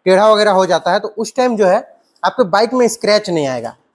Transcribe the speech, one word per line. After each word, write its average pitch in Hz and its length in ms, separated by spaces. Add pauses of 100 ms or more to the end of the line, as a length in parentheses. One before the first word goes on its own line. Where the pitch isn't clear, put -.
टेढ़ा 190 220
वगैरह 214 240
हो 190 140
जाता 175 260
है, 202 80
तो - 100
उस - 260
टाइम 247 200
जो 196 100
है 185 120 (440)
आपके 220 240
बाइक 214 280
में 247 140
स्क्रैच 208 420
नहीं 156 160
आएगा। 120 280 (200)